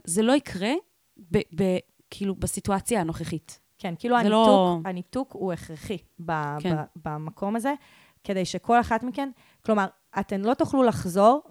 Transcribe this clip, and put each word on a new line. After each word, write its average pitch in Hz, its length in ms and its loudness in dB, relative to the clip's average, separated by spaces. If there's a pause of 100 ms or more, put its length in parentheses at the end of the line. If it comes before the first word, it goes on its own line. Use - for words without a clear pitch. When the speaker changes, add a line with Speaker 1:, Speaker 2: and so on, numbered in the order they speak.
Speaker 1:
זה 180 180 0
לא 233 100 4
יקרה 220 400 -2 (580)
ב-, 214 80 2 (240)
ב-, 185 160 2 (320)
כאילו, 196 240 -6
בסיטואציה 196 680 -4
הנוכחית. 165 580 -8 (200)
Speaker 2:
כן, 175 200 -8
כאילו, 240 180 0
Speaker 1:
זה 240 40 4
Speaker 2:
הניתוק, 208 160 4
Speaker 1:
לא 190 480 6
Speaker 2:
הניתוק 190 480 -8
הוא 185 200 -6
הכרחי 165 460 -10 (200)
ב-, 170 140 -8 (280)
Speaker 1:
כן. 160 160 0
Speaker 2:
ב-, 151 40 -2 (280)
במקום 160 480 -6
הזה, 262 180 -2 (500)
כדי 190 200 -2
שכל 240 360 2
אחת 226 220 0
מכן, 269 280 -6 (360)
כלומר, 202 200 2 (340)
אתן 196 200 -4
לא 220 140 2
תוכלו 285 280 2
לחזור 208 680 4